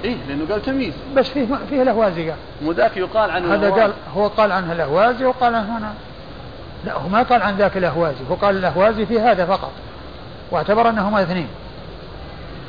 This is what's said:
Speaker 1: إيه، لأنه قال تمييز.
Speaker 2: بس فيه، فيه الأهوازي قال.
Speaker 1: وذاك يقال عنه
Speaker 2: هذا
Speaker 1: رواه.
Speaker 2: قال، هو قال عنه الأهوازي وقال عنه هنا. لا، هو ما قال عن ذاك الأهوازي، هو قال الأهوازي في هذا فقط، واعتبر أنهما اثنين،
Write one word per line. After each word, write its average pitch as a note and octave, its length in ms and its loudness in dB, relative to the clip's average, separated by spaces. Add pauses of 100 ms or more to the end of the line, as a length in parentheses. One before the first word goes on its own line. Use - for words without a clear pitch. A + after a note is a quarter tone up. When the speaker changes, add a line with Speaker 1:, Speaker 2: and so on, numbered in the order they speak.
Speaker 1:
إيه، A3+ 120 -2 (120)
لأنه C#3+ 220 -2
قال G#3 120 -2
تمييز. C4 320 -2 (220)
Speaker 2:
بس C4 120 4
فيه، C4+ 180 0 (240)
فيه C4 120 2
الأهوازي G3 480 2
قال. D3+ 80 -6 (260)
Speaker 1:
وذاك E3+ 320 2
يقال G3 340 0
عنه F3 240 0
Speaker 2:
هذا G3+ 140 4
Speaker 1:
رواه. G3 120 4
Speaker 2:
قال، G#3 120 4 (220)
هو G3+ 140 2
قال G#3 240 2
عنه F3+ 200 0
الأهوازي F#3 520 2
وقال B3+ 300 2
عنه A3+ 240 -2
هنا. G#3+ 160 -8 (880)
لا، - 80 -4
هو D3+ 160 -4
ما G#3 140 4
قال B3 200 4
عن G3 140 0
ذاك G3 200 2
الأهوازي، D#3 540 0
هو F3+ 40 -2
قال G3+ 220 2
الأهوازي F#3+ 500 2
في A3+ 140 2
هذا G3+ 260 4
فقط، - 260 -2 (800)
واعتبر G3+ 380 4
أنهما G#3 340 2
اثنين، E3+ 260 -2 (1200)